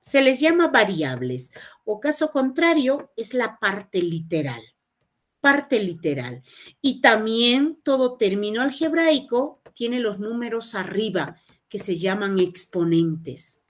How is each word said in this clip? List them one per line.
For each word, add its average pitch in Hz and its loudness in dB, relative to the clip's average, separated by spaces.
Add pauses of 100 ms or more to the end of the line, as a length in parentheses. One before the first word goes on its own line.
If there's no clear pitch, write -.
Se 277 2
les 262 4
llama 330 4
variables. 139 0 (320)
O 214 -6
caso 302 0
contrario, 285 0
es 226 -6
la 233 -2
parte 196 -2
literal. 165 -4 (800)
Parte 285 2
literal. 143 -4 (400)
Y 262 -2
también 240 2
todo 262 0
término 208 0
algebraico 294 0 (120)
tiene 240 -4
los 208 -4
números 226 -6
arriba, 180 -4 (320)
que 202 -6
se 185 -2
llaman 196 0
exponentes. 165 0 (100)